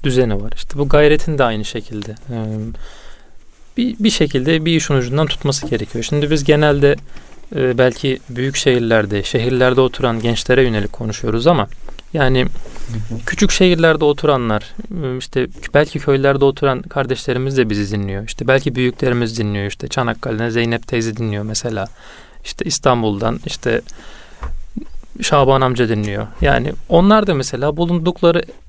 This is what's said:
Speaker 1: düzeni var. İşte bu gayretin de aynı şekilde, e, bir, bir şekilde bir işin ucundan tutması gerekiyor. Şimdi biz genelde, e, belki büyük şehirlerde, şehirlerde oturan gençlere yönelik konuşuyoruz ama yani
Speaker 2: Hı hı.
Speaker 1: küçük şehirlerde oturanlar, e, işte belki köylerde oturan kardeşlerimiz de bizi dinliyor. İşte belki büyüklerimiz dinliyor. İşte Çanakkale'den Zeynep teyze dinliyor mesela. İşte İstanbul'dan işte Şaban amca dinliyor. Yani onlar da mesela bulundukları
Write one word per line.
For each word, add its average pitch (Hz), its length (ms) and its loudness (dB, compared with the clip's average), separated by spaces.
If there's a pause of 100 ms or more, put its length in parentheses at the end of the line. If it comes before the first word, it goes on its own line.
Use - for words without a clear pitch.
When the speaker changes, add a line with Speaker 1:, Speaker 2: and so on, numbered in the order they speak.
Speaker 1:
düzeni 123 380 2
var. - 140 -2
İşte - 220 -4
bu 143 100 0
gayretin 151 500 6
de 139 60 4
aynı 110 200 -2
şekilde, 107 460 -8
e, 117 260 -10 (1400)
bir, 240 220 -2
bir 214 120 4
şekilde 156 540 2
bir 165 120 2
işin 147 180 0
ucundan 135 320 2
tutması - 400 -4
gerekiyor. 113 380 -4
Şimdi 147 260 0
biz 151 140 2
genelde, 143 520 4 (600)
e, 127 220 0
belki 131 400 2 (120)
büyük 131 260 -4
şehirlerde, 110 680 2
şehirlerde 127 580 2
oturan 123 400 0
gençlere 117 420 2
yönelik 110 300 0
konuşuyoruz 113 540 -2
ama 151 220 4 (440)
yani 135 300 4
Speaker 2:
Hı - 720 -4
hı. 113 120 -6
Speaker 1:
küçük - 240 2
şehirlerde 165 540 4
oturanlar, 135 680 0 (280)
e, 131 160 -4
işte 127 280 -4 (280)
belki 151 240 2
köylerde 139 460 2
oturan 135 380 0
kardeşlerimiz 131 760 -2
de 117 140 2
bizi 104 260 -2
dinliyor. 98 300 -4
İşte - 220 -6
belki 135 260 2
büyüklerimiz 123 640 -2
dinliyor. 104 280 -2
İşte 135 220 -8
Çanakkale'den 117 600 -4
Zeynep 117 380 -2
teyze 113 280 -2
dinliyor 104 280 -4
mesela. 107 420 -4 (580)
İşte - 200 -8
İstanbul'dan 113 840 0
işte - 360 -2 (1400)
Şaban 135 380 4
amca 123 280 2
dinliyor. 107 380 -2 (140)
Yani 135 320 2 (160)
onlar 202 380 4
da 185 80 2
mesela 135 420 -2
bulundukları 170 680 2 (260)